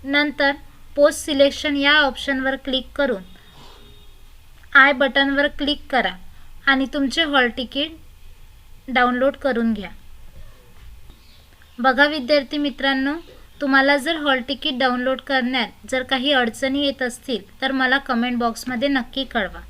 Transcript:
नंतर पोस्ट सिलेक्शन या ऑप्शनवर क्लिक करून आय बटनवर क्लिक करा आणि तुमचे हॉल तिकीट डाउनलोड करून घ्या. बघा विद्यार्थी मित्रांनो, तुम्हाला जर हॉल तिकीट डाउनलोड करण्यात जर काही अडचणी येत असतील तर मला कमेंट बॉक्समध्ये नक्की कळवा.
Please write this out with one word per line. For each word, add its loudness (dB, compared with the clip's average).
नंतर 0
पोस्ट 4
सिलेक्शन 2
या 6
ऑप्शनवर 0
क्लिक -4
करून 0
आय 8
बटनवर 2
क्लिक -4
करा 0
आणि 2
तुमचे 0
हॉल 2
तिकीट -6
डाउनलोड 2
करून 0
घ्या. -6
बघा 4
विद्यार्थी 0
मित्रांनो, -2
तुम्हाला 4
जर -2
हॉल 0
तिकीट -4
डाउनलोड 0
करण्यात -2
जर -2
काही -2
अडचणी 0
येत -2
असतील -8
तर -2
मला 2
कमेंट -2
बॉक्समध्ये -2
नक्की -2
कळवा. -6